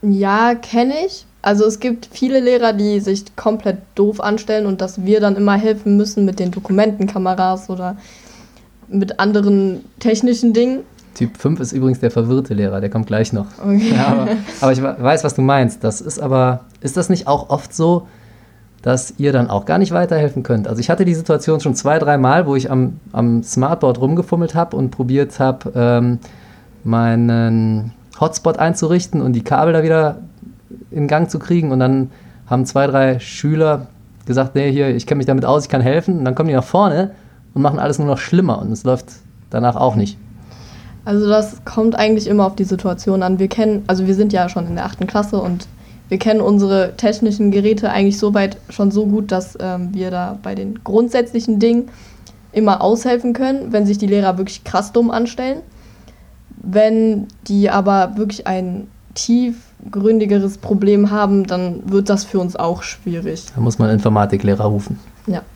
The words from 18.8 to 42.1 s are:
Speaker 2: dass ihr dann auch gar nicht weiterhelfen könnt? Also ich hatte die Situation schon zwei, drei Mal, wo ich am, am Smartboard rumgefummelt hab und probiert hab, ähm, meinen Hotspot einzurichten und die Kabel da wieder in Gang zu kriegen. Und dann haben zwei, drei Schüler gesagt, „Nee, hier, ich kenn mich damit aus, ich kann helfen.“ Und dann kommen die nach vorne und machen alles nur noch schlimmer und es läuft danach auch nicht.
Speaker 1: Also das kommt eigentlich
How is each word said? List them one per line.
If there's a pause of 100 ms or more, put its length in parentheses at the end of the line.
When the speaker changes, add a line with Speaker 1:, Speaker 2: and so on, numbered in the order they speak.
Speaker 2:
dass
ihr
dann
auch
gar
nicht
weiterhelfen
könnt?
Also
ich
hatte
die
Situation
schon
zwei,
drei
Mal,
wo
ich
am, (140)
am
Smartboard
rumgefummelt
hab
und
probiert
hab,
ähm, (640)
meinen (260)
Hotspot
einzurichten
und
die
Kabel
da
wieder (720)
in
Gang
zu
kriegen.
Und
dann (360)
haben
zwei,
drei
Schüler (380)
gesagt,
„Nee,
hier,
ich
kenn
mich
damit
aus,
ich
kann
helfen.“
Und
dann
kommen
die
nach
vorne (440)
und
machen
alles
nur
noch
schlimmer
und
es
läuft (420)
danach
auch
nicht. (880)
Speaker 1:
Also
das
kommt
eigentlich